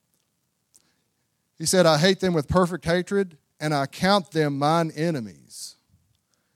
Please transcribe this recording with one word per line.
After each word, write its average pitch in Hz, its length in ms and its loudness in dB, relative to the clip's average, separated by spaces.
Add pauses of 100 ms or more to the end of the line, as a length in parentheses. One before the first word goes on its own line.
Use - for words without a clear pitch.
(1600)
He 160 80 -6
said, 185 180 4
"I 156 140 4
hate 190 200 2
them 185 140 -2
with 151 140 -2
perfect 175 380 0
hatred, 180 520 -2 (220)
and 156 160 -4
I 139 100 -2
count 190 460 0
them 147 260 -2
mine 160 380 0
enemies." 117 800 -8 (800)